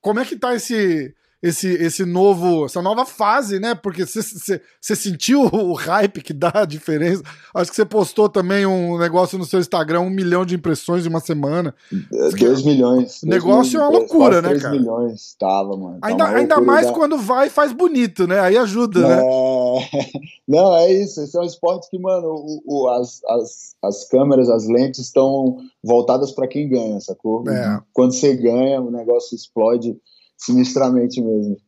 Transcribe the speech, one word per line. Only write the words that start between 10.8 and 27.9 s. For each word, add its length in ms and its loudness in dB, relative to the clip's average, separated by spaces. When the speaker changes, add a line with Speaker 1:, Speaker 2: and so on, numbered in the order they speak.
Speaker 1:
em 40 -2
uma 100 -2
semana. 560 -4
Speaker 2:
É, 320 -4
Speaker 1:
Diz 80 0
que 120 2
Speaker 2:
dois 180 2
milhões, 580 2
Speaker 1:
o 60 -6
negócio 520 2
é 40 2
uma 80 2
Speaker 2:
dois 120 4
milhões, 80 -6
Speaker 1:
loucura, 300 6
Speaker 2:
quase 120 0
Speaker 1:
né, 60 0
Speaker 2:
três 120 -4
milhões, 580 -4
Speaker 1:
cara? 140 0
Speaker 2:
tava, 240 -2
mano. 220 -12
Tá 80 -6
Speaker 1:
Ainda, 180 0
Speaker 2:
uma 120 0
Speaker 1:
ainda 180 4
Speaker 2:
loucura, 200 4
Speaker 1:
mais 120 4
Speaker 2:
dá 60 0
Speaker 1:
quando 260 0
vai 280 0
e 40 -6
faz 200 0
bonito, 560 0
né? 120 2
Aí 180 4
ajuda, 500 0
né? 160 4
Speaker 2:
É. 840 0
<laughs> 300 -16
Não, 280 6
é 160 6
isso. 300 0
Esse 160 -6
é 40 0
um 40 -2
esporte 460 -4
que, 80 -8
mano, 300 -2
o, 360 -10
o, 240 0
as, 360 -4
as, 580 -4
as 260 -6
câmeras, 400 4
as 180 2
lentes 340 0
estão 560 0
voltadas 480 2
pra 160 -4
quem 200 -4
ganha, 320 -2
sacou? 500 -6
Speaker 1:
É. 300 -2